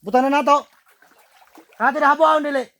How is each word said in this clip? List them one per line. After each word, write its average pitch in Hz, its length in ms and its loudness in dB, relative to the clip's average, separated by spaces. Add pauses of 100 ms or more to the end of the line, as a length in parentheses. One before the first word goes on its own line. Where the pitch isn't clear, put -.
Ibutan 254 240 0
na 277 160 0
nato. 285 240 0 (1120)
Kati 262 240 -2
na 285 160 2
habuan, 311 240 2
dili. 277 400 -6